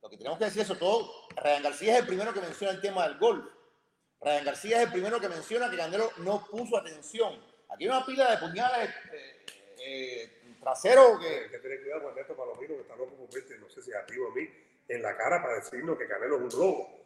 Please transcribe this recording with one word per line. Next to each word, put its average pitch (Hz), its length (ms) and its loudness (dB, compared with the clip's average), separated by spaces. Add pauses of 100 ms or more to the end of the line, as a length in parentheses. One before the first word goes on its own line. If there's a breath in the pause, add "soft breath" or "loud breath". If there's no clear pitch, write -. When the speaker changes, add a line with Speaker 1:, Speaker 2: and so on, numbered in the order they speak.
Speaker 1:
Lo 107 80 -16
que 107 80 -20
tenemos 143 200 -6
que 214 80 2
decir 202 160 -2
eso 190 140 -2
todo, 202 340 2 (260)
Ryan 147 260 2
García 175 320 2
es 254 60 8
el - 60 -2
primero 190 280 -2
que 196 60 -2
menciona 190 340 -4
el 170 60 -10
tema 185 280 0
del 143 100 -6
golf. 208 280 4 (760)
Ryan 147 240 2
García 202 340 0
es 240 80 6
el - 60 -6
primero 202 260 0
que 202 100 -2
menciona 220 420 -2
que - 80 -6
Canelo 196 400 0
no 196 320 -2
puso 226 260 -2
atención. 170 640 -2 (300)
Aquí - 140 -8
hay 220 60 2
una 254 140 2
pila 262 280 2
de 202 60 2
puñales, 220 520 -2 (220)
eh, 135 340 -18 (320)
eh, 127 840 -12
trasero 220 580 8
que 165 260 -4
Speaker 2:
Hay - 60 -14
que 120 80 -12
tener 135 220 -10
cuidado 143 220 -8
con 139 100 -10
Ernesto 139 240 -10
Palomino, 131 380 -10
que 135 80 -10
está 117 140 -18
loco 127 180 -10
por 127 180 -20
verte, 131 260 -14
no 104 120 -20
sé - 100 -20
si 120 140 -14
a 98 100 -6
ti 123 140 -12
o 120 120 -4
a 101 40 -14
mí, 147 120 -4 (420)
en 120 140 -6
la 104 140 -4
cara 139 240 2
para 123 140 -4
decirnos 127 420 -4
que 107 120 -6
Canelo 113 280 0 (100)
es 117 80 -6
un 135 60 0
lobo. 156 460 0